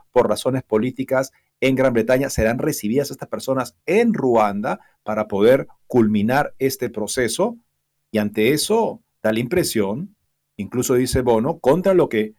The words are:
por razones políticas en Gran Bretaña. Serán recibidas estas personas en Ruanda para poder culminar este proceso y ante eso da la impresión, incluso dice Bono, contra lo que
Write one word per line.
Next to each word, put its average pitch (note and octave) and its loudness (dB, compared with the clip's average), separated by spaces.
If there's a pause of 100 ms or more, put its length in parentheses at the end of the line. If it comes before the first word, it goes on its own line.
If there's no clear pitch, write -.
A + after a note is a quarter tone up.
(120)
por A2+ 2
razones B2+ -2
políticas C3 -2 (300)
en C3 2
Gran C3 2
Bretaña. B2+ 0
Serán A#2 0
recibidas C3+ -2
estas - -12
personas B2+ -4
en A3 2
Ruanda A2+ 0 (220)
para G#2+ -4
poder A2 4 (180)
culminar A2+ 2
este C3 -4
proceso A#2+ -4 (520)
y G#2+ -4
ante G#2+ 0
eso G#3+ -2 (200)
da G#3+ 0
la - -2
impresión, C3+ -4 (400)
incluso A#2 -4
dice B2+ 0
Bono, A#2+ 0
contra F3+ 2
lo E3+ 4
que G#2+ -2